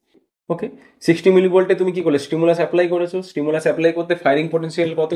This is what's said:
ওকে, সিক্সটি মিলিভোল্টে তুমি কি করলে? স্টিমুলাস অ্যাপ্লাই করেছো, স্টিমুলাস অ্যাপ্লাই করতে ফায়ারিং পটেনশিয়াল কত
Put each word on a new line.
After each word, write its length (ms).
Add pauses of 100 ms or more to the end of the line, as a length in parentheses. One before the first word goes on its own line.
(500)
ওকে, 180 (340)
সিক্সটি 360
মিলিভোল্টে 380
তুমি 160
কি 100
করলে? 180
স্টিমুলাস 380
অ্যাপ্লাই 300
করেছো, 340
স্টিমুলাস 420
অ্যাপ্লাই 280
করতে 240
ফায়ারিং 360
পটেনশিয়াল 460
কত 180